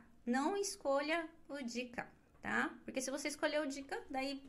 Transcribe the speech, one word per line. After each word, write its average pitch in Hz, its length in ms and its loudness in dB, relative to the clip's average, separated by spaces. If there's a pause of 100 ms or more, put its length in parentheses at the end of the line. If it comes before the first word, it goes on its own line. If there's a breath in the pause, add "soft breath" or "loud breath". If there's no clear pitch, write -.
(260)
não 277 300 4
escolha 320 720 2 (200)
o 277 80 -6 (100)
Jika, 240 400 -4 (360)
tá? 254 320 2 (100)
Porque 262 160 -4
se 262 100 -2
você 285 180 0
escolher 294 320 2
o 302 100 0
Jika, 277 280 -4 (120)
daí, 269 380 -2